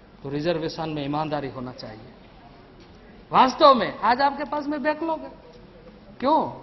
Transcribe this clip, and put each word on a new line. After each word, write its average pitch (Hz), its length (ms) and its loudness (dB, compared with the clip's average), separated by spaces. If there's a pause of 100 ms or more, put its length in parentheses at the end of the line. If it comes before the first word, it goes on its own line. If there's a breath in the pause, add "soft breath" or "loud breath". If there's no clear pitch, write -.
(220)
तो 139 80 -10
रिजर्वेशन 160 600 -4
में 151 140 -6
ईमानदारी 147 440 -4
होना 123 240 -10
चाहिए। 107 420 -18 (1160)
वास्तव 262 420 8
में 170 240 -2
आज 247 220 0
आपके 277 240 0
पास 294 220 -6
में 294 160 -4
बैकलॉग 311 380 -2
है, 269 120 -14 (880)
क्यों? 277 240 2 (180)